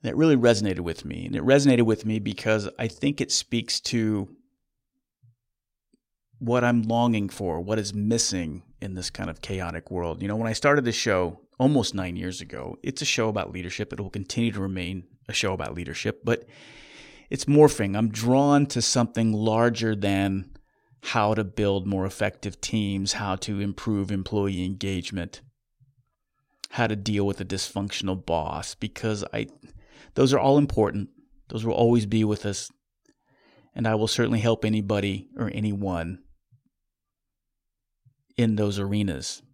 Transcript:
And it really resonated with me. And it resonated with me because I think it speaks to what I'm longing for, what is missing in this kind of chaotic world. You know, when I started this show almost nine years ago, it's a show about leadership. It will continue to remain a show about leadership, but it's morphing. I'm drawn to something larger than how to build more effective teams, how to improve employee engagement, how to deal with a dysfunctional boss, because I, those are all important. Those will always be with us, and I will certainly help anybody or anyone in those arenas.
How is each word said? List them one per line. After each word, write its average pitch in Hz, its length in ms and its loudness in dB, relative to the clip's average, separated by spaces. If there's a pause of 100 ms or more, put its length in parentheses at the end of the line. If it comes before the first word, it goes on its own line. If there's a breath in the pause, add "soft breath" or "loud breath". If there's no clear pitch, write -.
And 113 80 -4
it - 60 -2
really 156 200 6
resonated 104 440 4
with 85 240 -6
me. 82 200 -8
And - 120 -4
it 78 80 -2
resonated 135 380 6
with 110 220 2
me 110 140 0
because 107 580 -2
I 113 120 -4
think 143 320 -4
it 131 100 -2
speaks - 520 -2
to 107 520 -2 (2000)
what 120 240 2
I'm 120 180 4
longing 113 460 2
for, 87 320 -4
what 104 180 -2
is 101 160 -4
missing 98 680 -2 (160)
in 95 140 -10
this 92 160 -8
kind 92 200 -8
of 76 120 -12
chaotic 85 500 -8
world. 85 300 -4
You 98 40 -4
know, 104 100 -2
when 113 120 -2
I 113 60 -2
started 143 300 2
this 117 120 0
show 90 420 0 (200)
almost 131 360 2
nine 90 220 -4
years 90 240 -8
ago, - 420 -12
it's - 200 -6
a - 20 -6
show 113 240 0
about 104 240 -4
leadership. 90 400 -8
It - 80 -10
will 95 80 -6
continue 110 420 -2
to 104 120 -6
remain 92 440 -6 (220)
a 104 60 -10
show 98 180 0
about 76 220 -6
leadership, - 500 -6
but - 220 -2 (840 loud breath)
it's - 160 -6
morphing. 139 500 6
I'm 110 140 4
drawn 135 600 4
to 123 120 -2
something 113 540 2
larger 110 600 2
than 98 640 -2 (460 soft breath)
how 110 320 2
to 107 100 0
build 98 420 0
more 95 200 -2
effective 101 560 -6
teams, 98 500 -2
how 98 240 -4
to 98 240 -6
improve 101 500 -2
employee 98 540 -2
engagement, 95 800 -6 (1300)
how 120 160 0
to 107 100 0
deal 101 300 0
with 101 160 -2
a - 20 -6
dysfunctional 95 800 -6
boss, 78 500 -4
because 107 480 -6 (120)
I, 113 140 -4 (680 loud breath)
those 131 180 4
are 127 80 4
all 139 160 6
important. 110 540 2 (380)
Those 110 180 -6
will - 80 0
always 117 320 4
be 110 180 2
with 104 220 -2
us, - 240 -6 (1040 soft breath)
and 117 120 -2
I 110 100 2
will 110 120 2
certainly 113 320 2
help 113 240 2
anybody 101 720 0
or - 160 -4
anyone 95 720 -4 (2250)
in 113 180 4
those 104 220 0
arenas. 98 640 -2 (120)